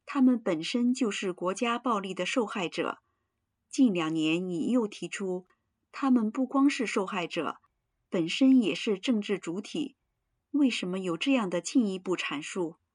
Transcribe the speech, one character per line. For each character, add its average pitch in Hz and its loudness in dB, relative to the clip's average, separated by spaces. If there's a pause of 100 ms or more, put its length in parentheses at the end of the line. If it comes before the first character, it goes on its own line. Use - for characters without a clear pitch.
他 277 0
们 247 6
本 175 -2
身 240 0
就 233 0
是 202 -4
国 175 -2
家 233 -2
暴 233 0
力 190 -6
的 180 -2
受 220 0
害 185 -4
者。 - -4 (680)
近 254 4
两 160 -2
年 165 0
你 175 -2
又 233 2
提 180 -8
出， 185 -6 (420)
他 - -2
们 233 4
不 262 -2
光 277 4
是 247 -2
受 196 -2
害 185 -4
者， 156 -4 (520)
本 170 -2
身 262 6
也 175 2
是 202 -2
政 220 0
治 202 -2
主 175 -6
体。 - -8 (560)
为 277 4
什 - -4
么 190 -4
有 180 -4
这 277 0
样 220 2
的 175 -2
进 240 2
一 190 -2
步 185 -2
阐 147 -6
述？ 165 -6 (180)